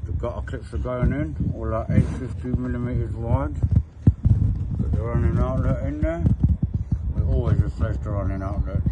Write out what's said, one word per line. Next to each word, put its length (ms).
The 80
gutter 280
clips 320
are 40
going 340
in, 440
all 180
our 160
eight 180
fifty 280
millimeters 640
wide. 400
Got 120
the 100
running 360
outlet 460
in 180
there. 220
We 80
always 380
replace 360
the 140
running 300
outlets. 500